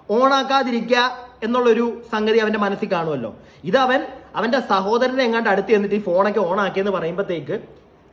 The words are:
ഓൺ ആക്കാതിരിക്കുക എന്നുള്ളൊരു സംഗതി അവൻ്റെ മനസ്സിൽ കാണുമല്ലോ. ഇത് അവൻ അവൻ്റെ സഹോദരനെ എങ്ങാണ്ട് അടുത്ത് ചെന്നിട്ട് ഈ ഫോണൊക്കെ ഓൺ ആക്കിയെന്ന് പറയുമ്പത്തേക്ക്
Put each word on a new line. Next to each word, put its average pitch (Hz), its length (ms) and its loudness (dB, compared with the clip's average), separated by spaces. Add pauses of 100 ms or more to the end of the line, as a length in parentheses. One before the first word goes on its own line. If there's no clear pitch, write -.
ഓൺ 254 240 4
ആക്കാതിരിക്കുക 254 1000 0 (120)
എന്നുള്ളൊരു 233 580 2 (100)
സംഗതി 220 260 0
അവൻ്റെ 214 220 2
മനസ്സിൽ 202 320 -2
കാണുമല്ലോ. 151 440 -4 (280)
ഇത് 180 140 2
അവൻ 254 280 2 (300)
അവൻ്റെ 233 240 0 (100)
സഹോദരനെ 233 540 0
എങ്ങാണ്ട് 226 260 0
അടുത്ത് 196 180 0
ചെന്നിട്ട് 202 280 2
ഈ 208 60 -2
ഫോണൊക്കെ 202 380 0
ഓൺ 185 200 0
ആക്കിയെന്ന് 190 320 -2
പറയുമ്പത്തേക്ക് 175 680 -4 (540)